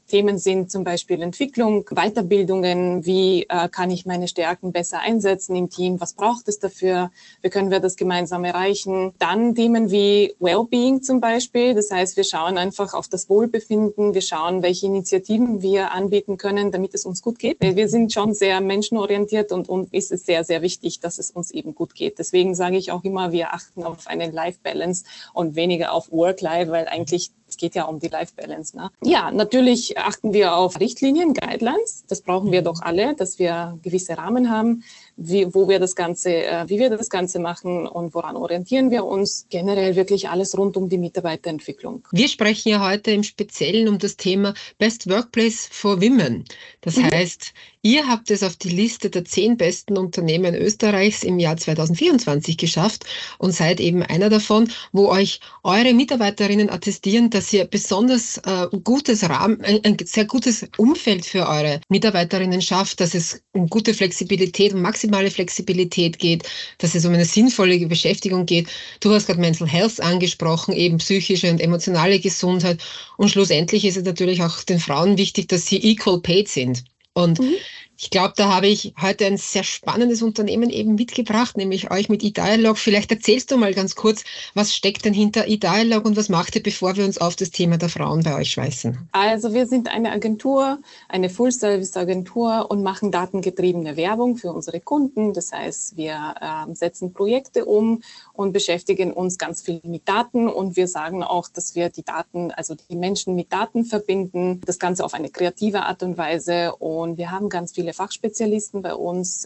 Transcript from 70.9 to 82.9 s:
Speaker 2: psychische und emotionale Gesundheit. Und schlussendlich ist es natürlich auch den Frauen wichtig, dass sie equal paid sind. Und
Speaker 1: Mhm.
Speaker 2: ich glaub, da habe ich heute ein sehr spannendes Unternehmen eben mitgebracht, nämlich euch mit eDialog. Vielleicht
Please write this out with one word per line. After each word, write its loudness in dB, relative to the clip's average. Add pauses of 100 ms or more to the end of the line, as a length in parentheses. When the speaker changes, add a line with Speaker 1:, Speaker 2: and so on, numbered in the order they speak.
Speaker 2:
psychische 0
und 2
emotionale 2
Gesundheit. 0 (400)
Und 4
schlussendlich 2
ist 0
es -2
natürlich 0
auch -2
den 0
Frauen 2
wichtig, 0
dass 0
sie 2
equal 2
paid 2
sind. -2 (300)
Und 4
Speaker 1:
Mhm. 2 (420)
Speaker 2:
ich -12
glaub, 0
da 4
habe 4
ich 0
heute 0
ein 2
sehr -4
spannendes 0
Unternehmen 0
eben 2
mitgebracht, 0
nämlich -2
euch 0
mit 0
eDialog. 2
Vielleicht 2